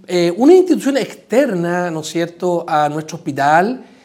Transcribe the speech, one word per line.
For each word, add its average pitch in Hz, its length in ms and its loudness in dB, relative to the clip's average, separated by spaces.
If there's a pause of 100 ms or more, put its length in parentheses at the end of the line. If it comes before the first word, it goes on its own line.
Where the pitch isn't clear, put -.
eh, 175 280 0
una 277 200 6
institución 277 420 2
externa, 180 920 -2
¿no 160 80 -6
es 147 80 -10
cierto?, 170 600 -4
a 151 220 0
nuestro 156 280 -8
hospital, 147 680 0 (200)